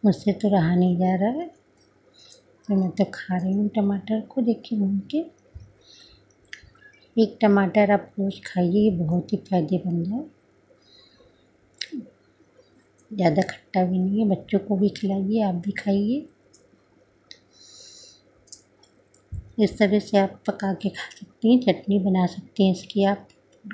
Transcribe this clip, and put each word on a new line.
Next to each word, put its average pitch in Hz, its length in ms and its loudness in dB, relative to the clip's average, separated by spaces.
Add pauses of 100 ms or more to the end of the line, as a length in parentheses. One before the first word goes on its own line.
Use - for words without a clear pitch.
मुझसे 202 280 4
तो 196 180 0
रहा 175 240 4
नहीं 180 240 4
जा 185 180 2
रहा 196 140 0
है, 311 160 -6 (1200)
तो 208 60 0
मैं 185 160 2
तो 190 160 0
खा - 300 -8
रही 180 160 -2
हूँ 208 160 0
टमाटर 202 540 -2
को। - 180 -6
देखिए 226 380 -2
भून 196 200 0 (120)
के, 294 80 -2 (2000)
एक 226 240 2
टमाटर 202 500 4
आप 202 280 2
रोज़ 196 280 -4
खाइए, 180 340 0
ये 214 180 4
बहुत 170 340 -2
ही 202 80 -2
फ़ायदेमंद 175 680 -2
है। 240 160 -6 (2750)
ज़्यादा 185 340 2
खट्टा - 400 -4
भी 185 140 -2
नहीं 196 220 0
है, 220 100 2
बच्चों 196 280 -2
को 196 180 -2
भी 196 140 2
खिलाइए, 196 520 -2
आप 190 140 0
भी 185 220 -6
खाइए। 208 480 -2 (3250)
इस - 180 2
तरह 208 220 4
से 208 180 0
आप 196 280 0
पका 196 280 -4
के 196 140 -6
खा - 220 -10
सकती - 420 -2
हैं, 254 100 6
चटनी 202 380 0
बना 185 280 2
सकती - 380 0
हैं 190 80 4
इसकी 196 320 -2
आप 202 220 -2 (460)